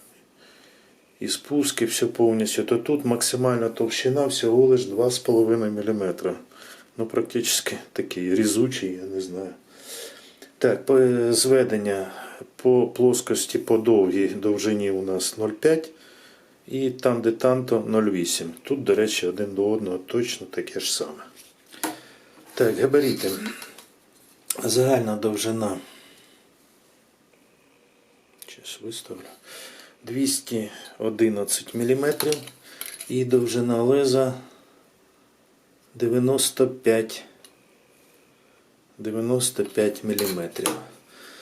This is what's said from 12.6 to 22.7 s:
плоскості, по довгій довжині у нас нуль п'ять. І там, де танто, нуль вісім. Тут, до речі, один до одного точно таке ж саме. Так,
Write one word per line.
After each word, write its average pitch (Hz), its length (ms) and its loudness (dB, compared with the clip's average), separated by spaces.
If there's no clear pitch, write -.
плоскості, - 680 0
по 113 200 2
довгій 98 500 4
довжині 104 640 0
у 95 120 -2
нас 95 360 -4
нуль 107 120 -2
п'ять. 160 400 0
І 131 240 -2
там, 123 320 0
де 113 100 4
танто, 127 540 0
нуль 110 240 2
вісім. 85 400 -2
Тут, - 220 -4
до 101 100 4
речі, 107 320 0
один 98 280 -4
до 101 160 2
одного 98 280 -2
точно 117 480 -4
таке - 340 -8
ж - 140 -4
саме. - 300 -8
Так, 110 240 2